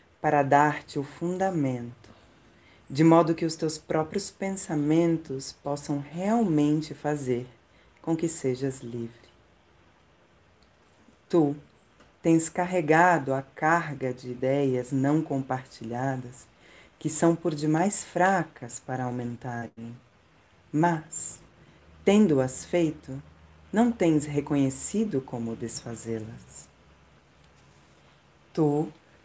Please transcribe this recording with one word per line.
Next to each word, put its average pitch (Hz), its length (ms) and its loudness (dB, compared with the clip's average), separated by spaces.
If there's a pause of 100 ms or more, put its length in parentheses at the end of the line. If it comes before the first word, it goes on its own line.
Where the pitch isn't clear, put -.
(200)
para 147 220 4
dar-te 143 560 2
o 139 40 0
fundamento, 143 1080 -4 (800)
de 139 140 0
modo 165 320 6
que 165 120 -2
os 160 100 -2
teus 156 220 -2
próprios 160 520 -2
pensamentos 160 1200 -2
possam 143 460 -6
realmente 156 920 0
fazer 131 560 -4 (540)
com 165 120 -2
que 160 140 -2
sejas 131 520 -2
livre. 117 380 -10 (2000)
Tu 151 280 2 (640)
tens 165 260 4
carregado 170 840 4
a 135 100 -2
carga 151 720 -2
de 127 180 -12
ideias 127 600 0
não 143 300 2
compartilhadas 131 1200 -6 (520)
que 160 100 -6
são 170 260 4
por 165 200 -4
demais 156 500 0
fracas 180 720 0
para 127 260 -6
aumentarem. 120 920 -8 (720)
Mas, 160 720 -2 (640)
tendo-as 165 600 4
feito, 151 580 -2 (500)
não 233 180 4
tens 160 360 2
reconhecido 143 960 -2
como 113 340 -8
desfazê-las. 113 1120 -8 (1800)
Tu 151 360 0 (360)